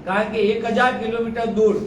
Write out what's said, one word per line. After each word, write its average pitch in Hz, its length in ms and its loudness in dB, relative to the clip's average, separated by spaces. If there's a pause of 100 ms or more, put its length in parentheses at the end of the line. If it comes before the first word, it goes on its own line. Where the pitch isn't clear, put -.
કારણ 208 280 -2
કે 226 60 -2 (140)
એક - 120 -2 (120)
હજાર 247 240 2
કિલોમીટર 226 560 -4
દૂર 214 200 4 (100)